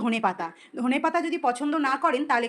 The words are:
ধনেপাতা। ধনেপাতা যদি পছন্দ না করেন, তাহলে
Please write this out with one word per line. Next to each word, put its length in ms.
ধনেপাতা। 440
ধনেপাতা 460
যদি 200
পছন্দ 260
না 140
করেন, 280
তাহলে 180